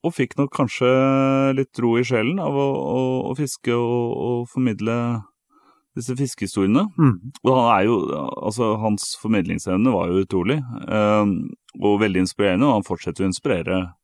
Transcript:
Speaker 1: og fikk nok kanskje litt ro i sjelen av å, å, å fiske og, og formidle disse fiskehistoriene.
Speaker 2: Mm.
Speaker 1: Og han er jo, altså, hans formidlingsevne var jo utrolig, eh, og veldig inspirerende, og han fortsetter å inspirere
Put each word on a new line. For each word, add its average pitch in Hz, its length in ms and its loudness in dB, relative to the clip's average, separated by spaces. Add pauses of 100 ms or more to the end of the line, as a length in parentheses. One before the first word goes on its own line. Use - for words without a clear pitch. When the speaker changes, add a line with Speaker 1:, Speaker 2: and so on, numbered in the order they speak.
Speaker 1:
og 170 100 -2
fikk - 240 -2
nok 139 160 0
kanskje 127 360 0 (640)
litt 135 260 -2
ro 117 180 2
i 123 80 2
sjelen 127 340 0
av 147 160 -2
å, 139 120 2
å, 131 320 -2 (260)
å - 100 -4
fiske 131 380 -4
og, 120 400 0
og 120 360 -2
formidle 117 480 -2 (960)
disse 123 180 -6
fiskehistoriene. 120 720 0 (100)
Speaker 2:
Mm. 139 220 4 (240)
Speaker 1:
Og 131 160 2
han 120 160 4
er 101 160 4
jo, 117 80 2 (400)
altså, 110 420 -2
hans 107 380 -2
formidlingsevne 98 760 0
var 90 200 0
jo 95 120 2
utrolig, 98 360 0 (220)
eh, 104 500 2 (440)
og 101 260 2
veldig 92 240 2
inspirerende, 101 420 2
og 117 100 2
han 98 80 -2
fortsetter 87 400 -6
å 92 40 2
inspirere 92 500 -2 (240)